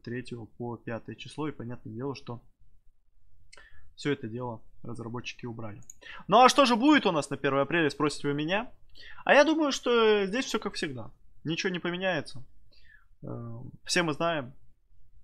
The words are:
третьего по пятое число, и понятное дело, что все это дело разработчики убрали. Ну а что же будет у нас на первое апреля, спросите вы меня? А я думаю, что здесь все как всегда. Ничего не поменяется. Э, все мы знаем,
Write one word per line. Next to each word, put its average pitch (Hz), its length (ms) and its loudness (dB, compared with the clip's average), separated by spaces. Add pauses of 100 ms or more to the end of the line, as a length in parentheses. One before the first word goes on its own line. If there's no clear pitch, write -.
третьего 120 420 -8
по 120 320 -10
пятое 113 380 -10
число, 151 320 -8
и 143 40 -6
понятное 117 420 -10
дело, 131 220 -6
что - 260 -12 (1500)
все 147 160 -2
это 135 160 -4
дело 117 340 -8 (220)
разработчики 117 600 -10
убрали. 113 360 -10 (460)
Ну 202 160 8
а 247 60 12
что 277 160 6
же 233 100 6
будет 277 300 6
у 185 60 4
нас 151 180 0
на 139 80 -2
первое 139 260 2
апреля, 160 260 2
спросите 147 380 0
вы 143 60 2
меня? 180 380 -2 (520)
А 196 100 6
я 285 100 10
думаю, 302 280 2
что 220 540 4
здесь 196 200 -2
все - 140 -2
как - 140 -6
всегда. 123 380 -6 (320)
Ничего 165 280 -2
не 175 80 -4
поменяется. 175 640 -2 (800)
Э, 117 360 -10 (260)
все 180 180 2
мы 156 100 0
знаем, 156 400 -2 (720)